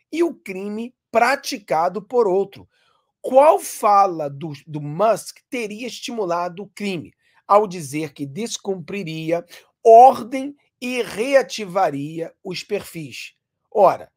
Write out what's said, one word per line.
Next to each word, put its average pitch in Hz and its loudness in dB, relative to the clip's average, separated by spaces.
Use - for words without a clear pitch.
e 320 -2
o 330 -2
crime 208 -12
praticado 220 -2
por 233 0
outro. 190 -4
Qual 294 4
fala 196 0
do, 143 -12
do 151 -10
Musk 170 -2
teria 226 -10
estimulado 180 -8
o - -18
crime? 190 -10
Ao 208 6
dizer 156 -8
que 143 -12
descumpriria 170 -8
ordem 254 8
e 247 -4
reativaria 185 -2
os 180 -12
perfis. 170 -12
Ora, - 2